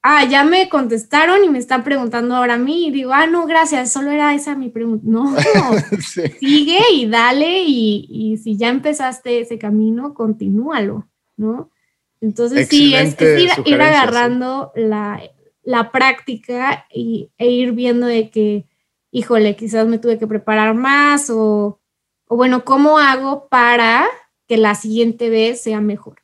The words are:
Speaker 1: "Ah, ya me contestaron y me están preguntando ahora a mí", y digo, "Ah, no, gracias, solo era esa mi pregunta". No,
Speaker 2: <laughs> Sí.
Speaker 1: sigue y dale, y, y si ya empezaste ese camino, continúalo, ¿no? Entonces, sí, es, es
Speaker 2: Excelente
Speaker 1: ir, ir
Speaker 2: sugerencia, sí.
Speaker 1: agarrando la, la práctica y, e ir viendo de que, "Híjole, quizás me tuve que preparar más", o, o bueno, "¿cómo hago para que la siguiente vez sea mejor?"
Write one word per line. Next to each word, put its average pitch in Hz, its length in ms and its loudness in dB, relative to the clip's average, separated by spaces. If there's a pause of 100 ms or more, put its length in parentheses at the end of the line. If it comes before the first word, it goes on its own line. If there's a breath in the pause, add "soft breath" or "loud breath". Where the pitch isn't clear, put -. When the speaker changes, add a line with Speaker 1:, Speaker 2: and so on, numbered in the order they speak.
Speaker 1:
"Ah, 285 220 4
ya 277 200 2
me 370 240 4
contestaron 294 760 2
y 359 40 2
me 277 100 0
están 247 260 -2
preguntando 247 520 -2
ahora 240 180 0
a 233 40 -2
mí", 320 280 -2
y 302 40 -4
digo, 262 220 -4
"Ah, 294 140 4
no, 330 200 0
gracias, 311 460 0
solo 277 180 -4
era 294 240 0
esa 285 200 -6
mi 269 140 -8
pregunta". 226 380 -6
No, 240 280 0
Speaker 2:
<laughs> 220 680 0
Sí. 170 220 -8 (160)
Speaker 1:
sigue 294 400 2 (160)
y 254 120 0
dale, 269 560 2
y, 226 460 0
y 220 300 -6
si 220 180 -6
ya 233 120 -2
empezaste 254 720 -4
ese 233 180 -10
camino, 220 560 -2
continúalo, 214 920 -4 (280)
¿no? 226 340 -6 (500)
Entonces, 240 480 -2
sí, 285 260 4
es, 262 60 2
es 147 120 0
Speaker 2:
Excelente 311 300 4
Speaker 1:
ir, 359 60 4
ir - 60 2
Speaker 2:
sugerencia, 302 380 2
sí. 302 60 4
Speaker 1:
agarrando 254 760 -2
la, 214 480 -4 (420)
la 233 280 -2
práctica 254 1000 -4
y, 233 440 -8
e 240 140 0
ir 247 220 0
viendo 240 340 0
de 226 240 -2
que, 208 360 -2 (440)
"Híjole, 220 460 0
quizás 220 300 -2
me 226 120 0
tuve 226 200 0
que 220 80 -4
preparar 214 480 0
más", 285 560 0
o, 208 500 0 (480)
o 233 80 -2
bueno, 254 280 2
"¿cómo 285 340 4
hago 277 500 0
para 240 580 4 (420)
que 233 80 0
la 214 200 4
siguiente 226 520 -2
vez 226 320 0
sea 214 200 -6
mejor?" 208 440 -6